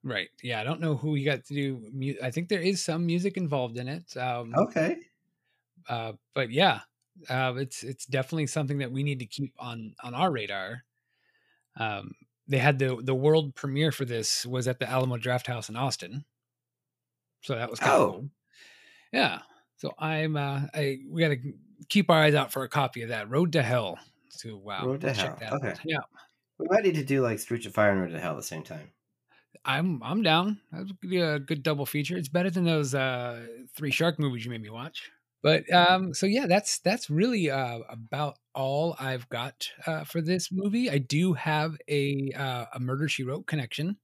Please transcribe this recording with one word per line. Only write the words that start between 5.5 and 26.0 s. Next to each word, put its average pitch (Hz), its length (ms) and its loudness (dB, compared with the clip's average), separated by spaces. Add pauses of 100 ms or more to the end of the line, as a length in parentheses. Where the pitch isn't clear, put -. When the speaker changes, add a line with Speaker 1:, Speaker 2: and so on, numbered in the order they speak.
Speaker 1:
uh, 113 240 -4 (220)
but 127 160 0
yeah, 135 300 4 (480)
uh, 131 300 2
it's, 135 240 -6
it's 127 240 -10
definitely 135 400 -2
something 143 320 -2
that 127 140 -4
we 135 100 -2
need 143 160 0
to 120 80 -8
keep 139 320 -6
on, 117 440 -12
on 123 120 -10
our 180 160 2
radar. 104 540 -6 (920)
Um, 104 360 -6 (340)
they 135 100 2
had 135 200 4
the, 131 240 0
the 131 120 0
world 147 400 4
premiere 143 380 0
for 139 140 -4
this 117 400 -2
was 123 200 -2
at 127 120 -2
the 127 100 -4
Alamo 127 300 0
Drafthouse 123 500 -2
in 110 80 -8
Austin. 123 480 -4 (1160)
So 139 140 -4
that 117 140 -4
was 113 80 -10
kinda - 160 4
Speaker 2:
Oh. - 180 4
Speaker 1:
cool. 127 180 -10 (840)
Yeah. 170 280 2 (360)
So - 220 -8
I'm, 156 380 -2
uh, 143 260 -2 (120)
I, 139 340 -2
we 165 140 -2
gotta 147 160 4 (500)
keep 190 220 4
our 156 120 10
eyes 151 120 8
out 135 180 2
for 135 120 -4
a 127 40 -10
copy 131 340 0
of 113 80 -8
that. 107 200 -4
Road 156 220 4
to 156 100 4
Hell. 110 360 0 (320)
So, 110 260 -14
wow. 98 300 -6
Speaker 2:
Road 135 160 -2
to 170 60 0
Speaker 1:
Let's 120 100 -2
check 90 240 -4
Speaker 2:
Hell. 110 180 -4
Speaker 1:
that 120 80 -4
out. 90 40 -4
Speaker 2:
Okay. - 120 -10
Speaker 1:
Yeah. 156 140 -2 (600)